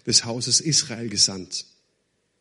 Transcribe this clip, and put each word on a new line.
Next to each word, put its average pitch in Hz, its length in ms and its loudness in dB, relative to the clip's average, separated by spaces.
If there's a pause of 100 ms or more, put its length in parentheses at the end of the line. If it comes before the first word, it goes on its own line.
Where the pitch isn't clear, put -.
des 117 180 4
Hauses 120 360 0
Israel 117 480 0
gesandt.“ 95 560 -2 (760)